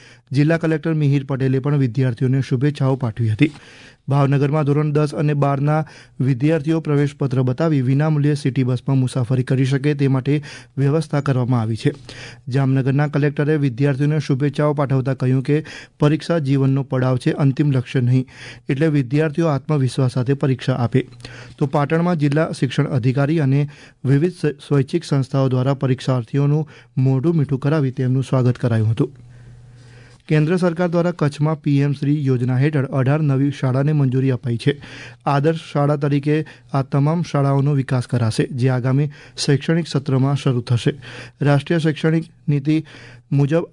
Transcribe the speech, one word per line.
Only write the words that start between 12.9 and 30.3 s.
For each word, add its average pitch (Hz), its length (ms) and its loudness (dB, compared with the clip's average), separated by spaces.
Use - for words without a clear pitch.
કલેક્ટરે 147 500 0
વિદ્યાર્થીઓને 143 640 0
શુભેચ્છાઓ 147 560 0
પાઠવતા 135 400 0
કહ્યું 131 280 0
કે 147 220 0
પરીક્ષા 151 380 2
જીવનનો 135 440 2
પડાવ 131 340 0
છે, 156 160 0
અંતિમ 147 380 2
લક્ષ્ય 131 300 0
નહીં, 127 260 2
એટલે 147 180 0
વિદ્યાર્થીઓ 147 600 0
આત્મવિશ્વાસ 135 640 0
સાથે 127 240 0
પરીક્ષા 131 400 0
આપે. 127 340 0
તો 151 80 0
પાટણમાં 165 500 0
જિલ્લા 147 360 0
શિક્ષણ 139 320 -2
અધિકારી 139 540 0
અને 143 300 2
વિવિધ 143 280 2
સ્વ-, - 180 -4
સ્વૈચ્છિક 143 540 -2
સંસ્થાઓ 135 440 0
દ્વારા 127 260 0
પરીક્ષાર્થીઓનું 139 920 -2
મોઢું 135 400 2
મીઠું 139 220 0
કરાવી 139 320 0
તેમનું 127 320 0
સ્વાગત 123 340 0
કરાયું 113 340 0
હતું. - 260 -2
કેન્દ્ર 156 280 2